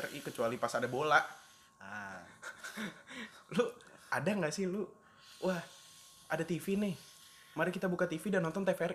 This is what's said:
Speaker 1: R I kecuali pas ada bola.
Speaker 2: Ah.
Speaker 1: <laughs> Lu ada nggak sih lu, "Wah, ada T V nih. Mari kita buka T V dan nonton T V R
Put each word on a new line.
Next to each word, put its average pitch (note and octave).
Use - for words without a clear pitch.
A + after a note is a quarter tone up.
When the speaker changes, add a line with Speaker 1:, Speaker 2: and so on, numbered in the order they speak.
Speaker 1:
R -
I -
kecuali B2
pas A#2
ada B2
bola. C#3+
Speaker 2:
Ah. G2
Speaker 1:
<laughs> -
Lu A3
ada C3+
nggak F3
sih F#3+
lu, G3
"Wah, F#3
ada D#3
T F3
V G3
nih. G3+
Mari E3+
kita F#3
buka F3
T E3+
V E3
dan F#3+
nonton E3
T F#3+
V F#3
R F3